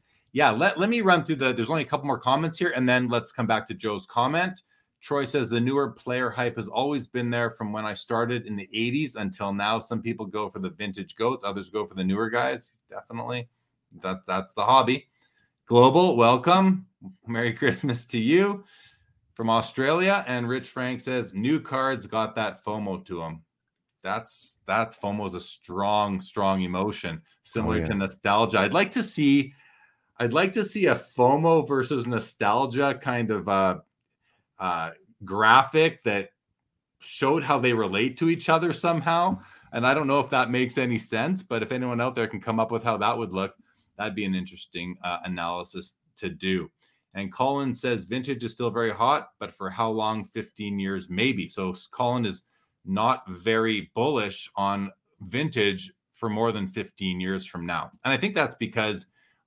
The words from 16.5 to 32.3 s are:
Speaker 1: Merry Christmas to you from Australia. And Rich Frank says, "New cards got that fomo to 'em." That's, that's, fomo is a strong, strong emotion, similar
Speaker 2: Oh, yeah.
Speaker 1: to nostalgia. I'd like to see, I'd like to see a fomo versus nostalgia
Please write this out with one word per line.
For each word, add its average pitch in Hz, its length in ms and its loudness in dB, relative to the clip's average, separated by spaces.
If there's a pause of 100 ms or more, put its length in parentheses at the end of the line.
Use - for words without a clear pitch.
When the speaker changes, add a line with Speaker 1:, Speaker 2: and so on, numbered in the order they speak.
Speaker 1:
Merry 117 260 -2
Christmas 120 540 0
to 120 120 -2
you 196 440 2 (720)
from 113 160 -4
Australia. 151 800 2
And 123 200 -2
Rich 127 220 -4
Frank 127 320 -6
says, 120 320 -4
"New 123 260 0
cards 131 460 -4
got 110 300 -2
that 107 280 -4
fomo 101 420 -6
to 85 180 -8
'em." 80 180 -10 (640)
That's, - 640 -8
that's, 113 300 0
fomo 104 300 -4
is 87 80 -6
a 87 80 -8
strong, 101 800 -2
strong 98 400 0
emotion, 90 600 -4 (200)
similar 107 360 -2
Speaker 2:
Oh, - 20 0
yeah. 80 60 -2
Speaker 1:
to 104 100 0
nostalgia. 101 640 2
I'd 98 140 2
like 196 180 2
to 247 100 0
see, 139 520 2 (640)
I'd 120 140 0
like 185 180 4
to 202 140 0
see 196 220 0
a 123 80 6
fomo 151 720 4
versus 131 400 0
nostalgia 123 920 0